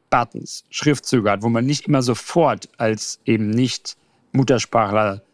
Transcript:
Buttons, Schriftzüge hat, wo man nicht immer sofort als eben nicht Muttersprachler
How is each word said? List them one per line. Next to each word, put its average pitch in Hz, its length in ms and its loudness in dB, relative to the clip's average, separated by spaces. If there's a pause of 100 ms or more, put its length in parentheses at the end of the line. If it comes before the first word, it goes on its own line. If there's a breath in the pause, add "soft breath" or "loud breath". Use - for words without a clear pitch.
(100)
Buttons, - 600 -2
Schriftzüge 131 600 0
hat, 101 120 0
wo 117 80 0
man 117 140 0
nicht 139 220 -2
immer 139 160 2
sofort 123 760 0
als 110 480 -4
eben 110 240 2
nicht 117 480 -2 (360)
Muttersprachler 107 880 0 (120)